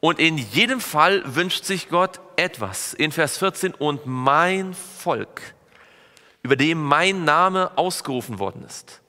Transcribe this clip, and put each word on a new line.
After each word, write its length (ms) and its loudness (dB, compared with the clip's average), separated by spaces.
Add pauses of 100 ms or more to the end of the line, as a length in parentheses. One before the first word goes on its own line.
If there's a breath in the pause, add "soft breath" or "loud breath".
Und 180 2
in 200 4
jedem 420 0
Fall 420 2 (120)
wünscht 320 -2
sich 240 -4
Gott 300 0 (160)
etwas. 580 -4
In 180 -2
Vers 240 0
vierzehn: 380 -2
„Und 320 -4
mein 680 2
Volk, 720 -8 (1000 soft breath)
über 140 2
dem 260 2
mein 440 2
Name 500 2
ausgerufen 600 -2
worden 260 -6
ist 440 -20